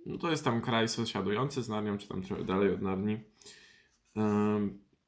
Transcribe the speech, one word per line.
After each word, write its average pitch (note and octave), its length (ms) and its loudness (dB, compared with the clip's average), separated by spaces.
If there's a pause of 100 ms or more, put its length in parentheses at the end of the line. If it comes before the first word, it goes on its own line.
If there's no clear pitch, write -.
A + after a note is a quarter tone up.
no - 120 -6
to E3+ 120 -2
jest D3 140 -2
tam A#2 160 2
kraj A2+ 280 2
sąsiadujący A2+ 760 -2
z A2 60 -6
Narnią, G#2+ 300 -2
czy - 100 -12
tam F#2+ 140 -4
trochę F#2 220 -4
dalej F#2+ 300 4
od - 80 -4
Narni. G2 380 -2 (960)
Em, G#2 680 2 (240)